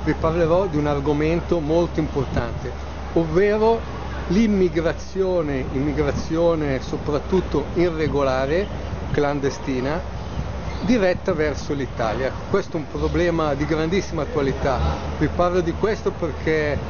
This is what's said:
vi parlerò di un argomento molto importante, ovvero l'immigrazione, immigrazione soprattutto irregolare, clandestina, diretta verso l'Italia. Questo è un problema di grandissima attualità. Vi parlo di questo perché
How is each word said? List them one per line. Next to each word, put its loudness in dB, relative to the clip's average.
vi 2
parlerò 4
di -2
un 2
argomento 2
molto 2
importante, -2
ovvero 4
l'immigrazione, 2
immigrazione 0
soprattutto 0
irregolare, 2
clandestina, 0
diretta 2
verso -2
l'Italia. -2
Questo 0
è 0
un -6
problema 2
di -2
grandissima 0
attualità. 0
Vi 2
parlo 2
di 0
questo 0
perché 0